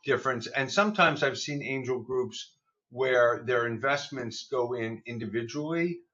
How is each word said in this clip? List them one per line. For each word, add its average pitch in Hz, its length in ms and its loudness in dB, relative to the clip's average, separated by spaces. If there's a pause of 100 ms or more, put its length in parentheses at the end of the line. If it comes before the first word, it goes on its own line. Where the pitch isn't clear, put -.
difference. 127 440 0
And 135 220 -2
sometimes 196 520 4
I've 135 160 0
seen 147 240 -4
angel 127 380 -2
groups 120 560 -4 (340)
where 123 560 4
their 120 200 2
investments 123 840 -2
go 123 240 0
in 113 320 -4
individually 131 920 -2 (160)